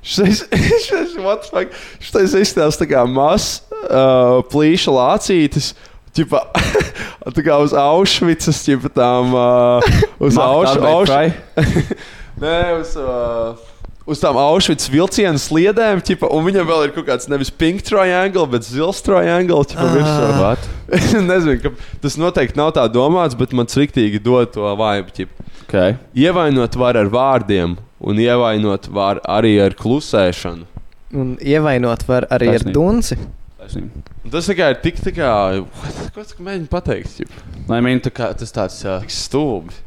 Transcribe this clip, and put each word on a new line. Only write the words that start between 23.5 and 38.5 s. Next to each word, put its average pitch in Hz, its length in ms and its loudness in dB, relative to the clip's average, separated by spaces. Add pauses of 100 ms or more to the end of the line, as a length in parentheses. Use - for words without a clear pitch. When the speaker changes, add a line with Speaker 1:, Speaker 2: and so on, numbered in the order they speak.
Speaker 1:
man 120 160 0
riktīgi 117 500 0
dod 120 320 2
to 104 140 -4
vibe, 101 480 -2
ķipa. - 320 -10 (140)
Speaker 2:
Ok. - 160 -6 (360)
Speaker 1:
Ievainot 143 640 2
var 123 220 2
ar 104 100 2
vārdiem, 101 680 0 (180)
un 104 220 -4
ievainot 110 720 0
var 98 320 -2
arī 107 340 2
ar 98 160 4
klusēšanu. 92 960 -2 (440)
Speaker 3:
Un 131 260 -4
ievainot 139 680 0
var 127 240 0
arī 120 220 2
ar 117 80 2
Speaker 2:
Taisnība. - 160 -4
Speaker 3:
dunci. 180 420 0 (400)
Speaker 2:
Taisnība. 101 460 -12 (160)
Speaker 1:
Un - 160 -12
tas 170 140 -4
tā 196 80 0
kā 170 120 2
ir 127 120 0
tik, - 200 -2
tā 190 140 -4
kā, 156 160 0 (280)
what, - 420 -10 (100)
ko 214 140 -16
tu - 200 -18
mēģini 185 240 -8
pateikt, 139 480 -4
ķipa? - 280 -14 (240)
Speaker 2:
Nē, 117 100 0
I 120 80 2
mean, 127 160 0
tā 127 100 -4
kā 113 220 -6
tas 117 180 -12